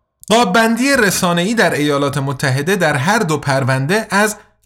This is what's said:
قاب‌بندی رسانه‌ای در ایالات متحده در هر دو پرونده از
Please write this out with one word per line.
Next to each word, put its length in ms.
قاب‌بندی 680
رسانه‌ای 580
در 160
ایالات 480
متحده 580
در 200
هر 220
دو 200
پرونده 720
از 260